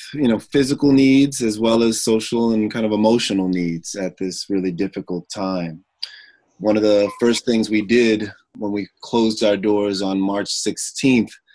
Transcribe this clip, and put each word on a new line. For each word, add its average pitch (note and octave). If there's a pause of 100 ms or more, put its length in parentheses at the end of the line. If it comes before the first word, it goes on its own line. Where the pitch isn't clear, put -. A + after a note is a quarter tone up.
(140)
you C#3+
know, A2+
physical C#3
needs C3+
as A2
well A2+
as A2+
social A#2
and G#2+
kind A#2
of G#2+
emotional G#2+
needs F2
at F#2
this F#2
really F#2+
difficult F2+
time. F2+ (760)
One G#2+
of G#2+
the G#2 (120)
first A#2
things A2+
we G#2+
did A2 (260)
when G#2
we G2+ (140)
closed A2+
our G#2
doors G2+
on F#2+
March G2
sixteenth - (240)